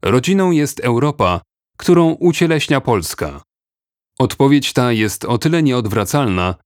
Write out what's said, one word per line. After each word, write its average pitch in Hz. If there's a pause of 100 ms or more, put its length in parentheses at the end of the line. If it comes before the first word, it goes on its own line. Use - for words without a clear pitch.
Rodziną 175
jest 147
Europa, 117 (360)
którą 170
ucieleśnia 160
Polska. 80 (760)
Odpowiedź 139
ta 123
jest 107
o 120
tyle 160
nieodwracalna 110 (100)